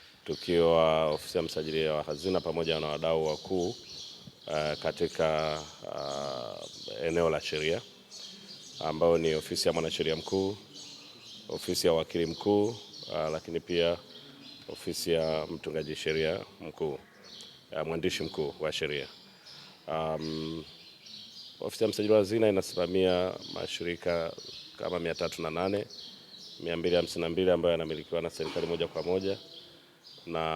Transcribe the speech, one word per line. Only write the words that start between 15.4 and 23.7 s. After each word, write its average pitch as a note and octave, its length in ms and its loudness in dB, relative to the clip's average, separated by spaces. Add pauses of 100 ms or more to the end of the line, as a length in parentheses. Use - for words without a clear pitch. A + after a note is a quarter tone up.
mtungaji D2+ 440 -4
sheria D#2+ 440 0 (220)
mkuu, D#2 380 -4 (760)
ah, D#2 80 -2
mwandishi E2 400 -2
mkuu D2+ 360 -4
wa D#2 120 0
sheria. D2 360 -4 (800)
Um, D#2+ 760 -4 (1000)
ofisi - 220 -2
ya A2 60 6
msajili G#2+ 240 4
wa G#2+ 60 10
hazina G#2+ 300 4
inasimamia F#2 840 2 (200)
mashirika E2+ 800 -2 (440)